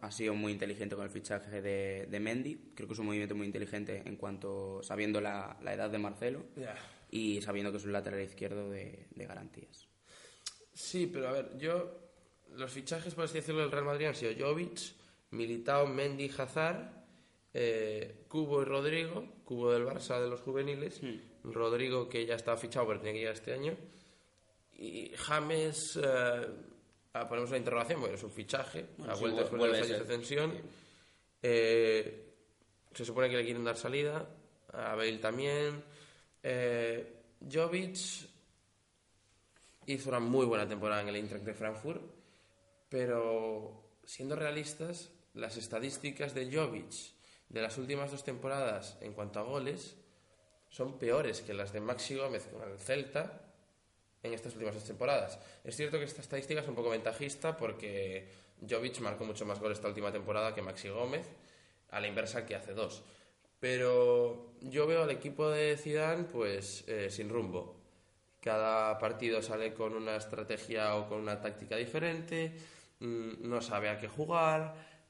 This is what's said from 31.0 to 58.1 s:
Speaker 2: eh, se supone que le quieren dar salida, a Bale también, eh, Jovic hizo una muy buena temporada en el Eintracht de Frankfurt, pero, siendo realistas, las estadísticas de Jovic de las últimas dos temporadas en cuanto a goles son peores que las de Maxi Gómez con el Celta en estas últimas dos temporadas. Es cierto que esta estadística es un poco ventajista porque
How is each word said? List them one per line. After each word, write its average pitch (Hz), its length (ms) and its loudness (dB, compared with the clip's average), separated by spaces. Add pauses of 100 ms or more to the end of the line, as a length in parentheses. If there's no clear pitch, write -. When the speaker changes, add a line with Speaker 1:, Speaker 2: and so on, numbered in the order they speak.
Speaker 2:
eh, 113 880 6 (600)
se 123 100 -6
supone 120 260 4
que 123 60 2
le 120 80 4
quieren 120 220 0
dar 117 100 2
salida, 147 500 0 (460)
a 110 240 -2
Bale 113 220 2
también, 143 640 0 (580)
eh, 120 760 0 (340)
Jovic 175 460 0 (1900)
hizo 135 220 -2
una 123 120 2
muy 123 240 6
buena 110 200 4
temporada 104 360 2
en 104 80 -2
el 104 80 -2
Eintracht 104 260 -4
de 104 100 -4
Frankfurt, 110 480 -4 (920)
pero, 113 1120 0
siendo 135 320 -4
realistas, 151 800 -4 (200)
las 110 220 -6
estadísticas 135 800 -4
de 131 180 -2
Jovic 139 380 0 (560)
de 113 140 -4
las 110 160 -2
últimas 139 340 -2
dos 139 140 -8
temporadas 127 720 -2
en 107 140 -10
cuanto 104 260 -6
a 104 40 -2
goles 135 520 -4 (720)
son 135 320 -4
peores 120 400 2
que 104 140 -6
las 101 180 -4
de 107 80 -4
Maxi 123 360 -2
Gómez 131 320 -2
con 110 220 -10
el 98 80 -10
Celta 139 720 -4 (720)
en 117 120 -4
estas 117 220 -8
últimas 107 200 -4
dos 107 80 -8
temporadas. 113 560 0 (240)
Es - 140 -8
cierto 147 220 -2
que 143 40 -2
esta - 160 -8
estadística 139 400 -4
es 143 80 -4
un 127 80 -6
poco 117 140 0
ventajista 139 640 -2
porque 98 720 -4 (420)